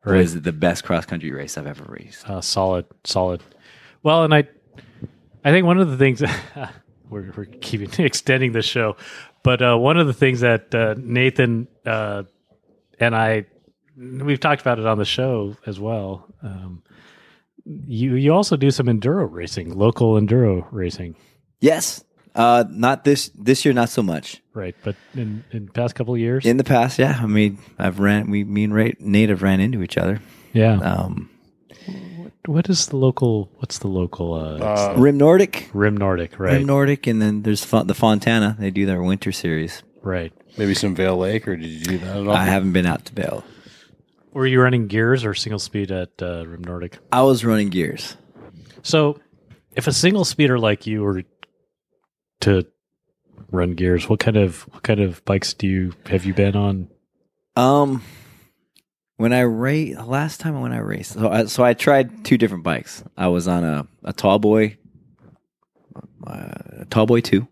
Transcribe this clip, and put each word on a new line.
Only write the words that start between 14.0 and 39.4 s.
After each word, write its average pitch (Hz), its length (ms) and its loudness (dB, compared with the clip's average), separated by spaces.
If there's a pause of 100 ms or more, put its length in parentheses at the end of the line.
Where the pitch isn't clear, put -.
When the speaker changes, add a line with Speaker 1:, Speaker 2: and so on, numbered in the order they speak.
Speaker 1:
talked 147 220 0
about 120 160 0
it 110 80 -2
on 110 100 2
the 104 80 -2
show 110 520 -4 (100)
as 98 120 -10
well. 101 480 -8 (160)
Um, 92 400 -14 (840)
you, 127 480 -4
you 139 180 4
also 185 240 2
do 139 140 4
some 131 160 0
enduro 120 440 0
racing, 87 460 -10
local 113 380 4
enduro 107 560 2
racing. 90 460 -8 (440)
Speaker 2:
Yes. - 440 0 (300)
Uh, 120 360 4
not 127 340 0
this, 143 300 2
this 123 300 0
year, 139 100 4
not 120 140 2
so - 140 -2
much. 85 380 -6 (140)
Speaker 1:
Right, 92 200 -10 (100)
but 104 100 -6 (200)
in, 110 360 -8
in 107 160 -10
the 95 60 -20
past 120 240 -4
couple 120 180 -4
of 117 60 -2
years? 123 260 0
Speaker 2:
In 120 120 4
the 131 60 0
past, 127 340 2
yeah. 135 220 2
I 117 60 -2
mean, 104 320 2 (200)
I've 92 200 -2
ran, 101 320 2
we, 101 140 -2
me 104 200 -2
and 104 100 -2
Ray, 110 260 2
Nate 104 300 4
have 92 120 0
ran 95 180 2
into 110 220 0
each - 160 -4
other. 95 220 -2 (320)
Speaker 1:
Yeah. 113 260 4
Speaker 2:
Um, 92 500 -4 (920)
Speaker 1:
What, 175 140 -18 (140)
what 165 240 0
is 175 160 0
the 143 100 -6
local, 120 600 2
what's - 220 -10
the 101 100 -6
local, 87 460 -4
uh, 78 240 -8
Speaker 3:
Uh, 101 380 0
Speaker 2:
Rim 143 220 6
Nordic. 180 560 4
Speaker 1:
Rim 104 220 2
Nordic, 95 420 -2
right. 92 140 0
Speaker 2:
Rim 139 140 2
Nordic, 139 420 2
and 113 120 0
then 107 220 0
there's 104 220 -2
Fon-, 113 240 0
the 98 60 0
Fontana. 107 640 2
They 98 120 -4
do 98 160 0
their 92 160 -2
winter 95 300 -2
series. 80 500 -6 (200)